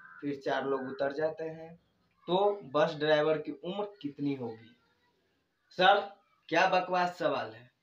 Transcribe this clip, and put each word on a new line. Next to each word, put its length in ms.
फिर 240
चार 200
लोग 160
उतर 320
जाते 300
हैं। 320
तो 360
बस 320
driver 420
की 140
उम्र 340
कितनी 320
होगी? 420
सर, 300
क्या 200
बकवास 480
सवाल 360
है, 180